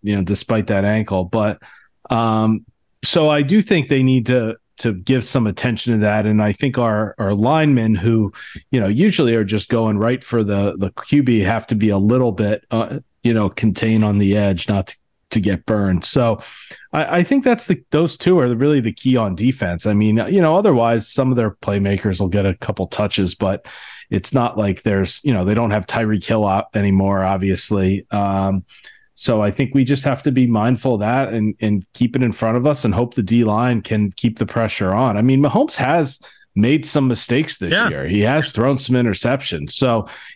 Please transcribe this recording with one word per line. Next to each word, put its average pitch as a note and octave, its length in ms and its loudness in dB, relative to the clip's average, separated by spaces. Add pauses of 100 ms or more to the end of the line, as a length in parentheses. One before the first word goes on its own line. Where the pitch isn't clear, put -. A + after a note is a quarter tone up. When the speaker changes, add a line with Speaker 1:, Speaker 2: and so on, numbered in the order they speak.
Speaker 1:
you G#2 100 -2
know, G2+ 80 0
despite G2+ 460 -2
that G2 160 0
ankle. G2+ 400 0
But, G#2 380 -2 (480)
um, A2 560 0 (380)
so D#3 260 2
I D3 120 2
do F3 200 2
think D#3+ 260 0
they C3+ 160 2
need C3 220 2
to, A#2 320 0 (220)
to A2+ 140 -2
give A2 300 0
some A#2 240 0
attention A2+ 460 -2
to A2 60 2
that. G#2 260 2
And G#2+ 180 2
I G#2+ 80 0
think C3 260 -2
our, G#2+ 400 -2
our G#2 160 -2
linemen A#2+ 640 2
who, G#2+ 380 0 (360)
you B2+ 120 0
know, F#2+ 60 0
usually C3+ 480 2
are A2 100 0
just G#2 240 -4
going A2 280 0
right A#2+ 240 -2
for A#2 220 -2
the, G2+ 340 -2
the F#2+ 140 -4 (140)
Q C#3+ 180 2
B A#2+ 160 2
have G#2+ 280 0
to A#2 80 -2
be G#2+ 140 2
a G2 80 2
little A2+ 360 2
bit, G#2 360 -4
uh, A#2 300 -4 (240)
you A#2+ 100 2
know, G#2+ 160 2
contained A2 540 0
on G#2 140 2
the G2+ 180 2
edge, G2+ 320 -2
not G2 200 -2
to, - 100 -18 (340)
to A2 80 0
get F#2+ 260 -2
burned. G2 380 0
So A#2 380 0 (500)
I, D#3 280 -2
I F3+ 40 4
think C4+ 220 0
that's A#3 220 0
the, - 140 0 (100)
those D#3+ 260 0
two F3+ 220 2
are B2 140 2
really C#3 280 2
the A2 100 0
key B2+ 240 0
on G#2+ 180 0
defense. F#2 520 -2
I G#2+ 80 2
mean, G#2+ 240 4 (120)
you F#3 120 2
know, D#3+ 160 4
otherwise A#2+ 500 2
some C3 240 0
of B2 60 0
their A2 140 0
playmakers G2+ 680 -2
will G2 80 0
get G2 180 0
a F#2+ 100 0
couple - 320 -6
touches, G2 460 -2
but G2 320 -2 (440)
it's - 240 -4
not A#2+ 240 0
like G2+ 260 -2
there's, G2 400 -2
you C#3+ 100 0
know, F#2 120 0
they G2+ 80 2
don't A2+ 180 0
have G#2 160 -2
Tyreek G#2+ 380 -2
Hill A2 200 0
out G2 200 0 (100)
anymore, G2 480 2
obviously. F#2+ 880 0
Um, G2 540 -2 (480)
so A2 280 -2
I G#2 100 0
think C3+ 220 -2
we C3+ 120 4
just C3+ 180 -2
have C3 200 -2
to D3 80 0
be B2+ 160 2
mindful A#2 480 0
of G2+ 40 -2
that A2+ 320 -2
and, G#2+ 300 -2
and G#2 320 -2
keep A#2+ 240 -2
it C3 60 0
in A2+ 100 0
front A2+ 240 0
of B2 100 0
us C#3+ 160 -2
and G#2+ 100 0
hope A#2+ 200 -2
the A#2+ 100 -2
D A#2 220 2
line A2 360 0
can G#2 320 -2
keep A2+ 240 -4
the - 80 -2
pressure G#2+ 480 -2
on. A2+ 220 0
I G#2 60 0
mean, C3+ 200 4
Mahomes A3 340 0
has C#3+ 440 -2 (360)
made C3+ 300 2
some C#3 220 0
mistakes B2+ 520 -2
this F2+ 120 -4
Speaker 2:
Yeah. G#3 160 0
Speaker 1:
year. C#2+ 200 -4
He G2+ 140 0
has C#3 300 0
thrown C3 260 0
some B2+ 180 -2
interceptions. A#2+ 760 -2
So A#2 360 0 (280)